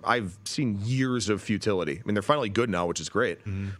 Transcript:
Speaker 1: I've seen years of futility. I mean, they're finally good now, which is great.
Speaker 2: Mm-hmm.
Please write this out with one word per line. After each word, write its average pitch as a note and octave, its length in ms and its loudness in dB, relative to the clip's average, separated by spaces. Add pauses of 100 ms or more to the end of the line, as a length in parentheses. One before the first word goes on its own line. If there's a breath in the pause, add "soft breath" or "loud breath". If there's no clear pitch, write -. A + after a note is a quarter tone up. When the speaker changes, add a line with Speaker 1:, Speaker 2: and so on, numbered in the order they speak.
Speaker 1:
I've G2+ 400 0
seen A2+ 400 0
years B2+ 460 0
of G2+ 120 2
futility. F#2 580 0
I A#2 60 -14
mean, G#2 80 0
they're G#2 80 2
finally C#3 280 2
good A2+ 200 2
now, F2 160 2
which E2+ 140 -2
is D#2 100 -6
great. G2+ 300 0
Speaker 2:
Mm-hmm. G2 300 -6 (100)